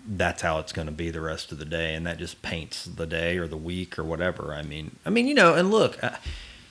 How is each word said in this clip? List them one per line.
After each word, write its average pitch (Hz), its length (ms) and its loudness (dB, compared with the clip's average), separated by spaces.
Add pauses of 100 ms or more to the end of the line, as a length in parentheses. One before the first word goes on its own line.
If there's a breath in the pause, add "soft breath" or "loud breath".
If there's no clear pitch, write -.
that's 90 340 0
how 80 180 2
it's 78 120 -8
gonna 80 200 -4
be 82 200 -4
the 80 100 -6
rest 78 300 -6
of 76 60 -10
the 76 80 -10
day, 80 300 -2
and 82 120 -4
that 82 100 -4
just 85 240 -10
paints - 440 -6
the 85 200 -6
day 85 320 0
or 85 100 -2
the 78 100 -6
week 87 420 -6
or 78 60 -2
whatever. 82 480 -2
I 73 100 -6
mean, 76 320 -8 (100)
I - 40 -4
mean, 233 180 4
you 294 60 2
know, 185 200 10
and 180 160 6
look, 202 340 4
uh, 123 80 0 (600 loud breath)